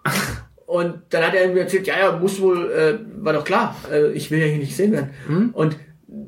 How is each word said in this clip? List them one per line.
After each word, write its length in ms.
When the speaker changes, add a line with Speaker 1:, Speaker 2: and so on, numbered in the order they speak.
Speaker 1:
<laughs> 60
Speaker 2:
Und 300
dann 140
hat 120
er 60
irgendwie 200
erzählt, 260
„Ja, 120
ja, 200
muss 220
wohl, 300
äh, 520
war 100
doch 100
klar, 320
äh, 220
ich 180
will 80
ja 60
hier 120
nicht 120
gesehen 220
werden.“ 180
Speaker 1:
Mhm. 260
Speaker 2:
Und 240